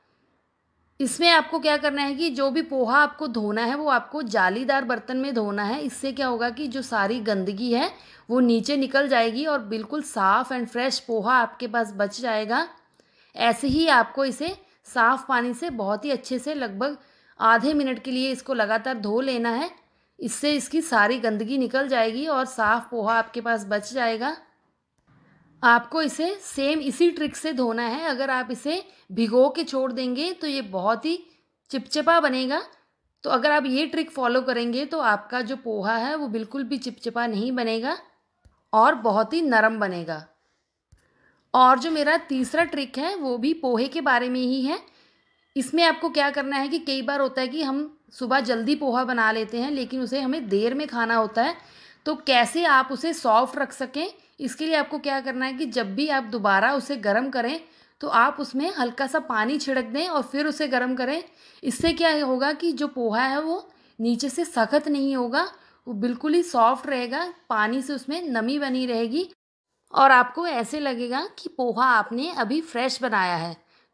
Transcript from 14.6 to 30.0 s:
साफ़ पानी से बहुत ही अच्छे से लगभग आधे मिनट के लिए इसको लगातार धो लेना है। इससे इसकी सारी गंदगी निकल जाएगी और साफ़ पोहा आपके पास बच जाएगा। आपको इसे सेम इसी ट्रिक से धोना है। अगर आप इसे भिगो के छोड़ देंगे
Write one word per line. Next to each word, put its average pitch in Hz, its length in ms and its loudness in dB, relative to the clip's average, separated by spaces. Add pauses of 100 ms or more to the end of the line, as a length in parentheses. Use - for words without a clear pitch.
साफ़ 254 400 2
पानी 247 260 0
से 330 180 -6
बहुत 214 320 -2
ही 294 60 -2
अच्छे 254 280 -4
से 285 160 -6
लगभग 254 440 -4 (420)
आधे 233 340 4
मिनट 262 300 0
के 269 60 -6
लिए 262 220 0
इसको 262 220 -6
लगातार 226 440 -2
धो 208 220 -2
लेना 240 320 -2
है। 294 180 -4 (480)
इससे 294 340 -2
इसकी 294 300 -2
सारी 240 380 2
गंदगी 220 380 -2
निकल 262 300 0
जाएगी 240 380 0
और 269 200 0
साफ़ 226 440 0
पोहा 226 280 0
आपके 226 220 -4
पास 220 260 -2
बच 208 260 -4
जाएगा। 247 440 -2 (1300)
आपको 240 400 4
इसे 320 340 -2
सेम 302 440 -2
इसी 294 300 2
ट्रिक 311 260 -4
से 311 160 -4
धोना 240 320 -2
है। 262 220 -4
अगर 269 240 -2
आप 254 200 -2
इसे 302 320 -4 (300)
भिगो 233 360 4
के 277 160 -2
छोड़ 262 280 -2
देंगे 254 400 -4